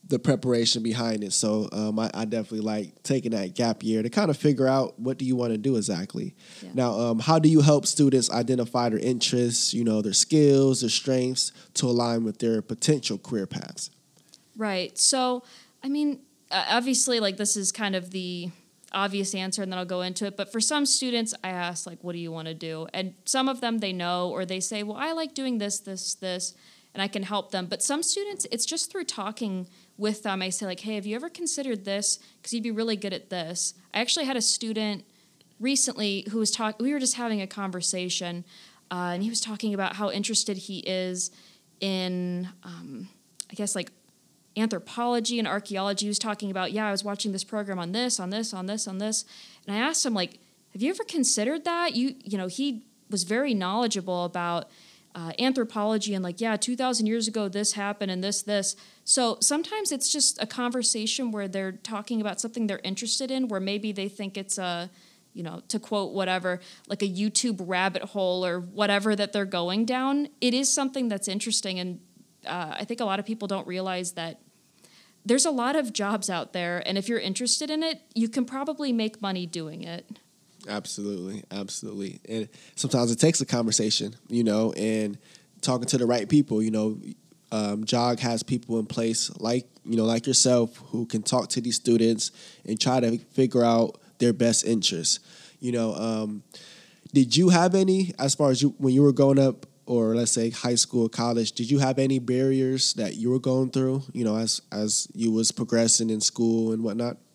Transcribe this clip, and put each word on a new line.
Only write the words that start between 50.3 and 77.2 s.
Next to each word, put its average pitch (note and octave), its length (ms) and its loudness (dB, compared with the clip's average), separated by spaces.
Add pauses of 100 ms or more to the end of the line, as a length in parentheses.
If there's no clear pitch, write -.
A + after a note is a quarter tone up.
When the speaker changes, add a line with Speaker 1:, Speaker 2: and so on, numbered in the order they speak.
Speaker 2:
"Have G3 80 -6
you C4+ 80 0
ever F#4+ 140 -4
considered D4 600 0
that?" E4+ 300 -2
You, B3+ 280 0
you G3+ 140 -6
know, F#3 100 -2
he B3 380 -4 (240)
was F#3+ 140 -2
very A#3 300 0
knowledgeable F#3+ 720 0
about, E3+ 440 -2 (440)
uh, E3 260 -8
anthropology A3 760 0
and, F#3+ 100 -2
like, F3+ 160 -6
"Yeah, A3+ 180 0
two A#3+ 180 -2
thousand A#3+ 320 0
years A3+ 200 0
ago, G#3+ 220 -2
this G#3 240 -2
happened G3+ 380 -4
and F#3 120 -4
this, G3+ 180 -2
this." G3+ 340 -2 (280)
So A#3+ 380 2
sometimes E4+ 500 0
it's C#4 200 -2
just - 300 0
a A3+ 40 -2
conversation A#3+ 840 -2
where G#3 160 -4
they're F#3+ 260 -4
talking A3 480 -6
about G#3 180 -4
something A3+ 280 -4
they're G3 160 -2
interested A3+ 480 -4
in, C4 160 -2
where G3+ 120 -2
maybe G3+ 320 -2
they G3 160 -4
think G3+ 300 -8
it's G3 200 -6
a, F3+ 320 -4 (440)
you E3+ 100 -10
know, E3 260 -10
to G#3+ 100 -2
quote G3+ 340 -2
whatever, F#3 460 0 (280)
like G3+ 140 -4
a G3+ 60 0
YouTube G#3 540 0
rabbit F#3 420 0
hole F#3 420 0
or F3+ 140 0
whatever G3+ 560 2
that G3+ 180 -2
they're G3+ 120 0
going F#3+ 400 0
down. C4+ 420 0 (140)
It B3 120 4
is C4 180 2
something C4+ 380 0
that's G3 180 -2
interesting, G3 520 -2
and, F3+ 200 -6 (460)
uh, E3 340 -6
I G#3 60 -6
think A#3+ 160 -8
a A#3 40 0
lot G3 140 0
of G3+ 60 -6
people A3 220 -6
don't F#3+ 200 -4
realize F#3 460 -4
that E3 260 -8 (840)
there's B3 200 4
a E4 60 2
lot C4 240 0
of C4 180 0
jobs G3+ 360 -2
out E3+ 240 -4
there, F3 320 -2
and F#3+ 120 0
if G3 120 -2
you're A#3 100 0
interested B3 500 -2